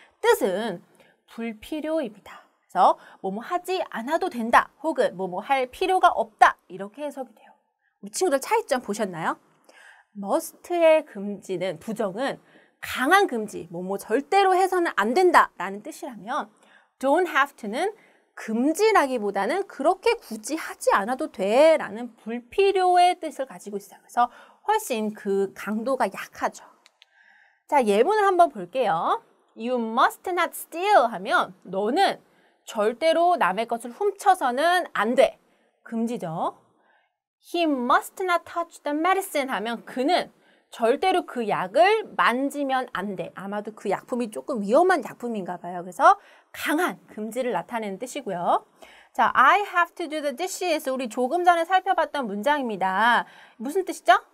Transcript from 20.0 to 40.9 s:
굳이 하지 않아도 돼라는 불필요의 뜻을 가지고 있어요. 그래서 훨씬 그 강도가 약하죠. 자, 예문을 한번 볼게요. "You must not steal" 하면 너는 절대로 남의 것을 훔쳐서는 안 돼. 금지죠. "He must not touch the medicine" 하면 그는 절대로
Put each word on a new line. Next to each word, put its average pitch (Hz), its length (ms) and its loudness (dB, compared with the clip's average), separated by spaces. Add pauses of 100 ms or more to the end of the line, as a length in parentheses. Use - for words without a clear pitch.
굳이 226 400 -10
하지 - 380 -4
않아도 247 380 -2
돼라는 240 840 2
불필요의 359 1040 2
뜻을 285 260 -8
가지고 202 320 -14
있어요. - 240 -14
그래서 240 280 0 (380)
훨씬 226 460 -2
그 196 420 -2
강도가 233 500 -4
약하죠. - 600 -8 (1040)
자, 285 180 4
예문을 403 400 4
한번 349 240 4
볼게요. 214 760 -2 (340)
"You 240 180 -4
must 240 540 -2
not 349 240 -2
steal" 339 580 2
하면 226 520 -2
너는 214 580 0 (440)
절대로 320 720 2
남의 208 300 0
것을 233 240 -6
훔쳐서는 294 1000 0
안 214 240 0
돼. - 240 4 (440)
금지죠. 226 720 -6 (960)
"He 339 100 0
must 294 580 0
not 349 220 -2
touch - 400 -10
the 294 140 -4
medicine" 330 520 -2
하면 220 360 -6
그는 262 440 -2 (420)
절대로 277 540 0